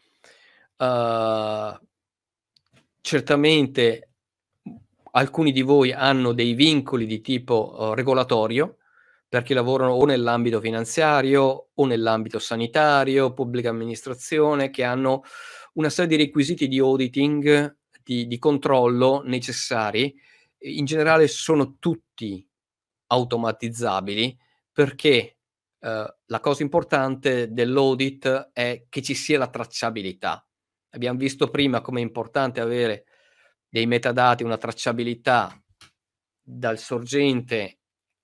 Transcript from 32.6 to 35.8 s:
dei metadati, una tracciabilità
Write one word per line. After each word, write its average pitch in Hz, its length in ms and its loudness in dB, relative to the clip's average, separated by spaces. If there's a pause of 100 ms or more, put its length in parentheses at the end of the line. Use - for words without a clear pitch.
dei 113 160 -2
metadati, 120 580 2
una 113 140 -4
tracciabilità 117 1080 -2 (760)